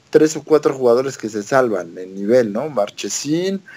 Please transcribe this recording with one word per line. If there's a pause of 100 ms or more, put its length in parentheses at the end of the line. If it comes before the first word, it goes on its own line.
tres
o
cuatro
jugadores
que
se
salvan
en
nivel,
¿no?
Marchesín, (160)